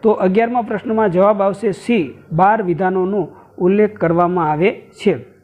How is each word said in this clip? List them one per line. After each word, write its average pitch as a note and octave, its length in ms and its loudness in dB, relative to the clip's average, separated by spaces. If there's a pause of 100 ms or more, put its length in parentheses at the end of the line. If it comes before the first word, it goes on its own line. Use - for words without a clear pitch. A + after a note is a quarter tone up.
તો A3 80 2
અગિયારમા A3 520 0
પ્રશ્નમાં A3 480 -2
જવાબ G3 320 2
આવશે G3+ 300 -2
સી, F3 420 -2 (180)
બાર G3 320 2
વિધાનોનો F#3 640 -2 (300)
ઉલ્લેખ G3+ 400 2
કરવામાં E3+ 540 0
આવે E3 200 0
છે. - 440 -4 (280)